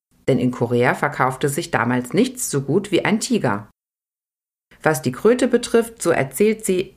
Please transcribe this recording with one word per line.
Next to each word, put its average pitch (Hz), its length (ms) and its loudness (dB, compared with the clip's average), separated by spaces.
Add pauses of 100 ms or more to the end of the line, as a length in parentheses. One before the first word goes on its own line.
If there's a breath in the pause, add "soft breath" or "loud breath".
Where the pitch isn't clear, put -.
(280)
Denn 135 100 2
in 123 140 0
Korea 123 420 0
verkaufte 139 540 -2
sich 151 220 -4
damals 123 420 0
nichts 254 380 0
so 139 120 -2
gut - 300 -2
wie 165 120 2
ein 202 160 0
Tiger. 113 480 -2 (1120 soft breath)
Was 151 200 0
die 131 100 -2
Kröte 247 360 2
betrifft, 233 520 0
so 170 100 0
erzählt 208 540 0
sie 185 320 -2